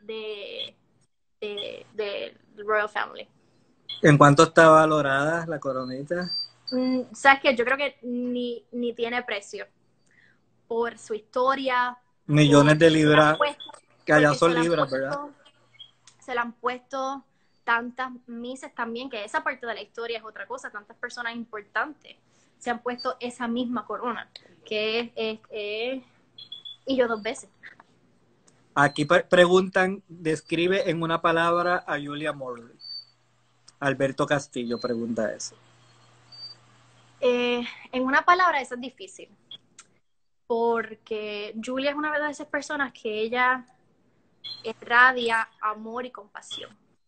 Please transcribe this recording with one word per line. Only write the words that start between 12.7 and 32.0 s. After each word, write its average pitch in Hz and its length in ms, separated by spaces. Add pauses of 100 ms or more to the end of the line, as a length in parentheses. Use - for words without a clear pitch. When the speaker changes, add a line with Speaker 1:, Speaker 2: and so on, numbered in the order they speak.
Speaker 1:
por 151 40
Speaker 2:
de 165 80
Speaker 1:
se 160 40
la 156 80
han 156 80
Speaker 2:
libras, 151 320
Speaker 1:
puesto, 294 260 (400)
Speaker 2:
que 156 80
allá 151 160
Speaker 1:
porque 143 100
Speaker 2:
son 165 120
Speaker 1:
se 170 40
la 165 60
han 165 40
Speaker 2:
libras, 151 240
Speaker 1:
puesto, 135 200
Speaker 2:
¿verdad? 285 120 (960)
Speaker 1:
se 254 160
la 240 80
han 240 100
puesto 262 720 (400)
tantas 240 480 (140)
misses 247 480
también, 240 360
que 208 140
esa 302 180
parte 262 240
de 226 80
la 202 80
historia 233 360
es 214 60
otra 202 220
cosa, 254 240
tantas 208 260
personas 233 380
importantes 226 800 (420)
se - 120
han 226 120
puesto 247 380
esa 240 280
misma 233 380
corona, 208 420 (360)
que 220 360
es, 233 160
es, 220 220 (120)
es, 220 520 (840)
y 269 100
yo 247 120
dos 220 140
veces. 220 260 (1300)
Speaker 2:
Aquí 143 300
pre-, 175 200
preguntan, 185 840
describe 170 800
en 165 120
una 165 180
palabra 175 640
a 151 120
Julia 147 340